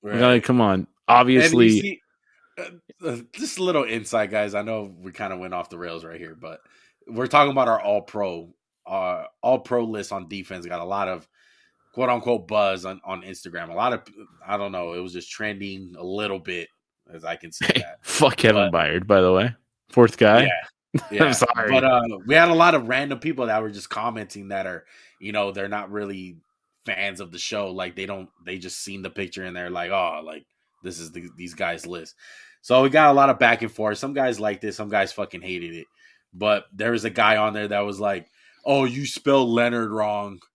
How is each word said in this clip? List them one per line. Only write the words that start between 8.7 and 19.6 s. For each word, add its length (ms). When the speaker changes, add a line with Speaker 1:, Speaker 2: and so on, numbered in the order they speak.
Speaker 1:
uh, 380
all-pro 420
list 280
on 160
defense. 380
Got 140
a 40
lot 240
of 200
quote-unquote 540
buzz 360
on, 200
on 180
Instagram. 480
A 40
lot 180
of, 100
I 120
don't 160
know, 220
it 60
was 120
just 180
trending 680
a 60
little 340
bit, 300
as 120
I 120
can 160
see 140
Speaker 2:
Hey, 140
Speaker 1:
that. 220
Speaker 2:
fuck 340
Kevin 340
Speaker 1:
But 80
Speaker 2:
Byard, 280
by 140
the 120
way. 220